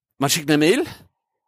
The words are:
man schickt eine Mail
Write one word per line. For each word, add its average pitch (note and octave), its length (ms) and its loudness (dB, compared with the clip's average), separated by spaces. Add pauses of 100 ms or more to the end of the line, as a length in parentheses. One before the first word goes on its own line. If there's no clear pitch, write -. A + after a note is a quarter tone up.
(160)
man C#3 140 -2
schickt D3 180 -4
eine D3+ 80 2
Mail F#3+ 300 2 (600)